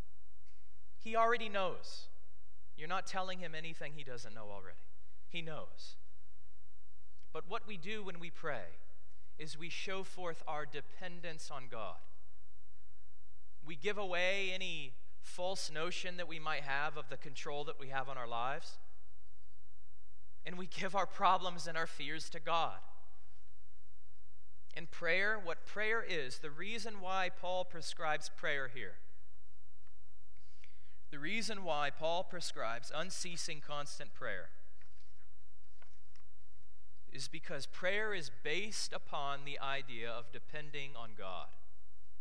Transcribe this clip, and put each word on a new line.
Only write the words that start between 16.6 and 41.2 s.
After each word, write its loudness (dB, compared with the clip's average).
have 0
of 0
the 0
control 0
that 0
we -2
have -2
on -2
our -2
lives. 0
And -2
we -2
give 0
our 2
problems 2
and 0
our 0
fears 0
to 0
God. 0
And 0
prayer, 2
what 0
prayer 0
is, 0
the 0
reason -2
why 0
Paul 0
prescribes 0
prayer 0
here, -2
the 0
reason 0
why 2
Paul 2
prescribes 0
unceasing, 0
constant 0
prayer 0
is 0
because 0
prayer 0
is 0
based 0
upon 0
the -2
idea -2
of 0
depending -2
on -2
God. 0